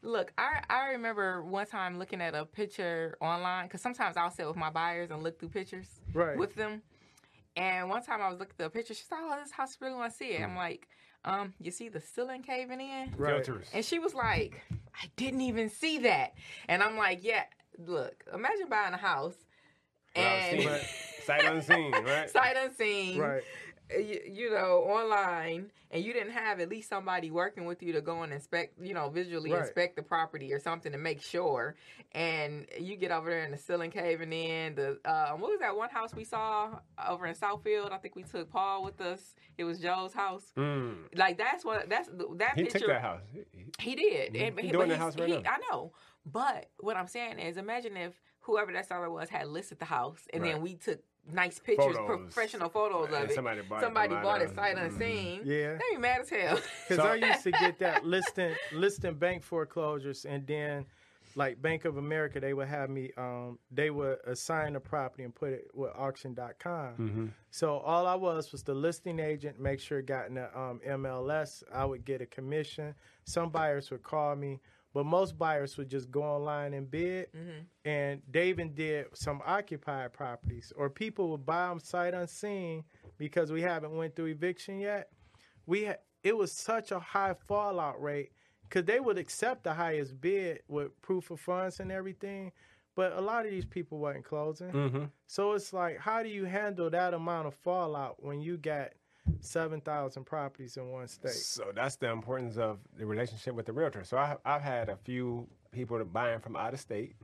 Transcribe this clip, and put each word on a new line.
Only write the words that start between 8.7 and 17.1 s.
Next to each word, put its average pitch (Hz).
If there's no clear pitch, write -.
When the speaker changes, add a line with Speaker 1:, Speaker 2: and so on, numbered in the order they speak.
Speaker 1:
picture, 226
she's -
like, 320
"Oh, 311
this 285
house, 269
you -
really 262
wanna 233
see 262
it?" 165
I'm 175
Speaker 3:
Mm. 180
Speaker 1:
like, 175
"Um, 190
you 165
see 233
the 190
ceiling 254
caving 254
in?" 269
Speaker 2:
Right. 147
Speaker 3:
Filters. 117
Speaker 1:
And 226
she 339
was 330
like, 214
"I -
didn't 262
even 226
see 311
that." 190
And 180
I'm 220
like, 185